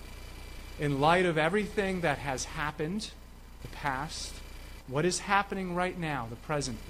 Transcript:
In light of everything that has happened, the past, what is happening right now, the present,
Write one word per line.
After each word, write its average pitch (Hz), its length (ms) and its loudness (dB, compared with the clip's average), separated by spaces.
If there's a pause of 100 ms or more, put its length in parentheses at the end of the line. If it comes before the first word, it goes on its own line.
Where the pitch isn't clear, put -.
(800)
In 143 220 2
light 175 260 8
of 165 100 4
everything 190 640 2
that 143 160 4
has 127 260 -2
happened, 156 640 -2 (520)
the - 60 -10
past, - 640 -4 (520)
what 139 180 2
is 180 140 2
happening 196 560 2
right 180 240 2
now, 143 320 -2
the 117 60 -8
present, 131 420 -2 (120)